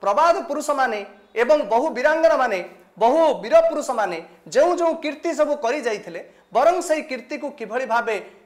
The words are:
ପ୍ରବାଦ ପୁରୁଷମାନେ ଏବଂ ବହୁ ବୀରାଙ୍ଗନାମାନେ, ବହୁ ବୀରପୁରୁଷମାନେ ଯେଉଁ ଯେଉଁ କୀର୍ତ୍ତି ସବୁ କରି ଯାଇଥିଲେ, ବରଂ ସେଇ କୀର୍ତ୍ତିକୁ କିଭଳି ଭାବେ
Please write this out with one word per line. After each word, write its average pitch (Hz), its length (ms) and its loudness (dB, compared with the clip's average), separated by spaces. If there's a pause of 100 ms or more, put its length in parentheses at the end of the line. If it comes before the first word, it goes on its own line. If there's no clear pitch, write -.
ପ୍ରବାଦ 302 320 2 (140)
ପୁରୁଷମାନେ 269 500 -2 (360)
ଏବଂ 226 220 2 (160)
ବହୁ 254 140 2 (100)
ବୀରାଙ୍ଗନାମାନେ, 277 640 2 (380)
ବହୁ 254 240 4 (200)
ବୀରପୁରୁଷମାନେ 254 760 2 (300)
ଯେଉଁ 262 320 2
ଯେଉଁ 330 140 2 (100)
କୀର୍ତ୍ତି 302 360 -4
ସବୁ 294 180 2
କରି 262 240 -2
ଯାଇଥିଲେ, 202 400 -6 (320)
ବରଂ 294 280 4
ସେଇ 311 280 -2
କୀର୍ତ୍ତିକୁ 262 380 -8 (100)
କିଭଳି 233 280 -6
ଭାବେ 226 300 -2 (300)